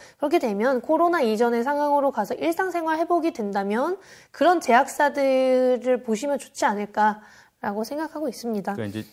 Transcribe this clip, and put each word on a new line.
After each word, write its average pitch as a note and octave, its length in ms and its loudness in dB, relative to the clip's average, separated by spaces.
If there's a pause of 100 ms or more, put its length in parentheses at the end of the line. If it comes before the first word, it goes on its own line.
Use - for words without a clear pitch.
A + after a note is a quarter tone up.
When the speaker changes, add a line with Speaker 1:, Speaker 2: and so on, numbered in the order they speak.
(160)
Speaker 1:
그렇게 D4+ 220 2
되면 A#3 420 0
코로나 E4+ 400 2
이전의 A#3 440 2
상황으로 C#4+ 460 2
가서 A3 240 -4
일상생활 E4 640 -2
회복이 E4 340 0
된다면 G#3 680 -2 (320)
그런 E4+ 300 2
제약사들을 B3+ 1400 2
보시면 B3+ 360 -2
좋지 - 260 -8
않을까라고 G#3+ 1200 -4
생각하고 D4+ 440 -6
있습니다. G#3+ 440 -6
Speaker 2:
그러니까 G#2+ 260 -6
이제 A2 140 -8